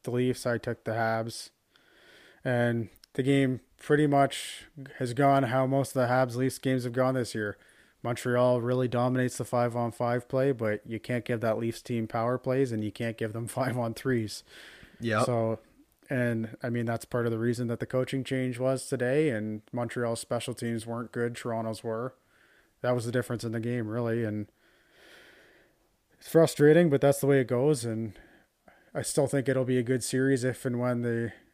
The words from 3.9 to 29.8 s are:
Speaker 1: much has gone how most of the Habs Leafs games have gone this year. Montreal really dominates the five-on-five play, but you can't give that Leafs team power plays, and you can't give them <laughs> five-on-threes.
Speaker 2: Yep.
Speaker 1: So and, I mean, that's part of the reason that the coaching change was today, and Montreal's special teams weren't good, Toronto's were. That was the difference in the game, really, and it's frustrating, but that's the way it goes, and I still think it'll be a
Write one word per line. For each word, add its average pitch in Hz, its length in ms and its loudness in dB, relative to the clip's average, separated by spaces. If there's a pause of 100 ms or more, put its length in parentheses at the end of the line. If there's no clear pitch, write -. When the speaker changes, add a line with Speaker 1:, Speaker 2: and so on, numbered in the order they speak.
Speaker 1:
much - 580 2 (340)
has 120 140 -4
gone 139 300 6
how 131 220 2
most 135 300 0
of 131 60 2
the 123 120 2
Habs 127 220 2
Leafs 127 240 -2
games 131 260 0
have 120 80 -4
gone 127 220 2
this 123 200 -2
year. 104 220 -4 (460)
Montreal 123 580 2
really 123 260 0
dominates 127 500 0
the 123 80 -4
five-on-five 120 840 0
play, 135 220 2
but 110 340 -2
you 113 140 -8
can't 123 260 -4
give 117 160 -2
that 110 160 0
Leafs 113 240 -4
team 113 260 -4
power 120 300 -2
plays, 131 340 0
and 110 120 -2
you 104 80 -4
can't 117 260 -6
give 107 160 -4
them 113 140 -6
<laughs> - 0 -
five-on-threes. 120 960 -2 (580)
Speaker 2:
Yep. 113 240 2
Speaker 1:
So 113 340 0 (500)
and, 117 520 -2
I 123 80 -4
mean, 117 160 -2
that's 117 200 -4
part 120 200 -2
of 117 60 2
the 110 80 -2
reason 120 280 0
that 117 120 -4
the - 80 -6
coaching 131 360 -2
change 127 360 -4
was 131 280 0
today, 135 420 0
and 107 420 -4
Montreal's 120 480 -4
special 120 340 -4
teams 117 320 -4
weren't 117 260 -8
good, 120 240 -2
Toronto's 113 480 -6
were. 120 300 -4 (680)
That 123 100 0
was 123 140 0
the 120 60 -2
difference 120 320 -2
in 113 100 -4
the 113 60 -2
game, 120 280 -2
really, 117 360 -2
and 104 240 -4 (1700)
it's - 100 -20
frustrating, 160 600 6
but 139 120 4
that's 139 180 4
the 135 80 2
way 139 140 6
it 120 60 0
goes, 127 380 2
and 113 280 -4 (800)
I 143 80 -4
still 143 240 2
think 139 240 0
it'll 131 160 2
be 127 140 2
a 120 40 0